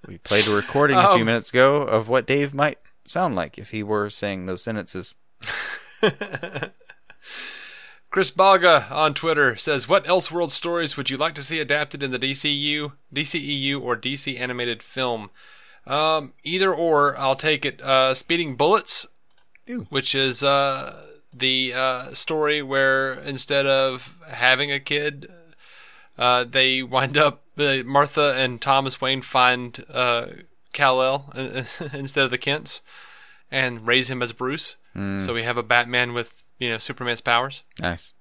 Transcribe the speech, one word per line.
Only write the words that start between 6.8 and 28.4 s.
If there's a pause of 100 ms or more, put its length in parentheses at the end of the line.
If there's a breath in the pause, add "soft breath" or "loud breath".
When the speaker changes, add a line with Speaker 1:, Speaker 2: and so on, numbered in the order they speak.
Speaker 2:
Chris
Baga
on
Twitter
says,
"What
Elseworld
stories
would
you
like
to
see
adapted
in
the
D
C
U, (200)
D
C
E (160)
U,
or
D
C
animated
film?" (560 loud breath)
Um, (100)
either
or,
I'll
take
it.
Uh,
Speeding
Bullets, (600)
Speaker 1:
Ew.
Speaker 2:
which
is,
uh, (340)
the,
uh, (100)
story
where
instead
of (120)
having
a
kid, (920 loud breath)
uh,
they
wind
up, (140)
uh,
Martha
and